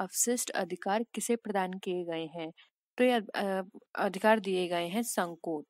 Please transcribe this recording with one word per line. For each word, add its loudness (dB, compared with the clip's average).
अवशिष्ट 0
अधिकार 0
किसे -2
प्रदान -2
किए -2
गए -2
हैं? -8
तो 6
ये, 4
अ, 0
अधिकार 4
दिए 0
गए -2
हैं -2
संघ -2
को। -4